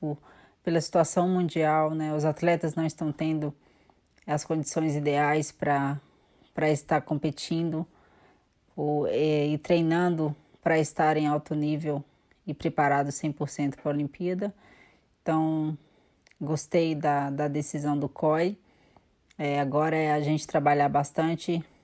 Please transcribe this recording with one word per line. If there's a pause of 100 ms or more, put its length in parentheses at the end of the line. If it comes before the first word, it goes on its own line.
por, (460)
pela
situação
mundial,
né?
Os
atletas
não
estão
tendo (720)
as
condições
ideais
pra, (540)
pra
estar
competindo (920)
ou,
é,
e
treinando (280)
pra
estar
em
alto
nível (420)
e
preparado
cem
por
cento
pra
Olimpíada. (680)
Então, (640)
gostei
da,
da
decisão
do
coi. (800)
É,
agora
é
a
gente
trabalhar
bastante (200)